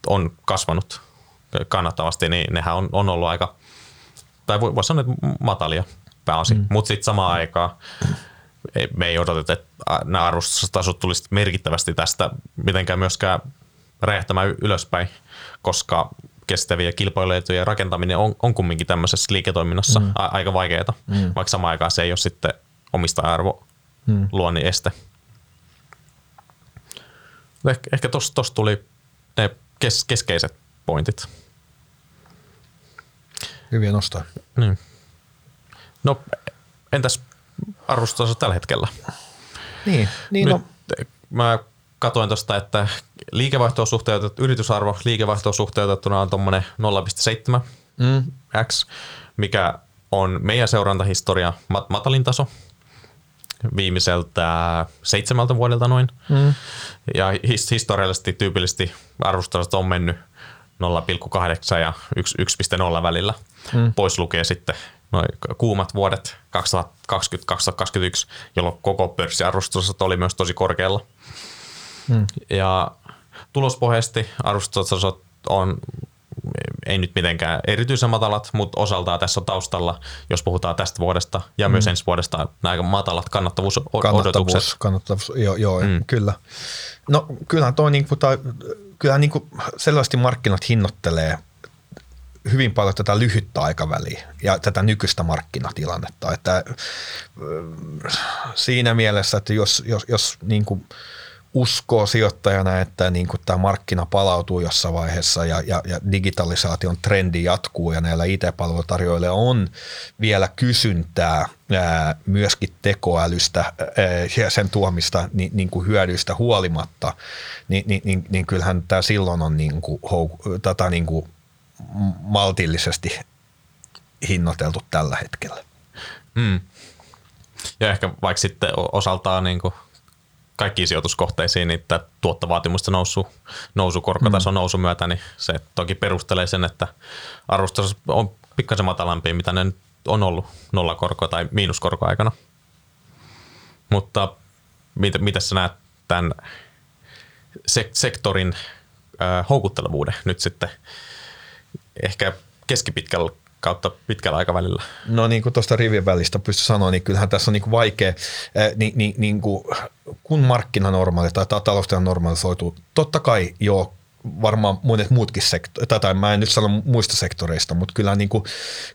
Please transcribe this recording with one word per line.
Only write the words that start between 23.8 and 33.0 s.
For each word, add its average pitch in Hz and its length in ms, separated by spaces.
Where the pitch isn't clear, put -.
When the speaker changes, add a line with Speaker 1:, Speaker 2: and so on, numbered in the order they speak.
Speaker 2:
Mm. 101 260
Speaker 1:
luonnin 85 340
este. - 240
Eh-, 120 100
ehkä 131 160
tos-, 123 220
tosta - 240
tuli 107 300
ne 104 140
kes-, - 260
keskeiset - 500
pointit. 80 400